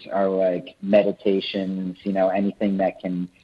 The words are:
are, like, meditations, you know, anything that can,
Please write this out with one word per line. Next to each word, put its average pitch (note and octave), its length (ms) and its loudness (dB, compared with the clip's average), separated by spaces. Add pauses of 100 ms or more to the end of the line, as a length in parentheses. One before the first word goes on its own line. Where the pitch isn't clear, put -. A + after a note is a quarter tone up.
(120)
are, G2 180 2
like, F#2 540 0
meditations, F#2+ 1200 0
you G2+ 100 -2
know, F#2+ 160 2
anything G2+ 480 0
that F#2 220 0
can, F2+ 280 -6 (160)